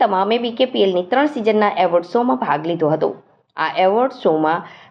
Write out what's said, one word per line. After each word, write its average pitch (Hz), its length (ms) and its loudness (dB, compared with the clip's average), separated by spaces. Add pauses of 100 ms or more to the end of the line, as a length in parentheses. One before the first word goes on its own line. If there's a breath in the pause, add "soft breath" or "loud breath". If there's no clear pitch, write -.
તમામે 202 380 2
બી 233 200 -6
કે 254 140 2
પી 214 140 0
એલની 180 260 0
ત્રણ 285 240 2
સિઝનના 214 340 2 (140)
એવોર્ડ 170 280 0
શોમાં 247 300 0
ભાગ 151 280 -2
લીધો 165 240 0
હતો. 156 140 0 (480)
આ 156 140 -2 (140)
એવોર્ડ 240 380 0
શોમાં 165 440 0 (240 loud breath)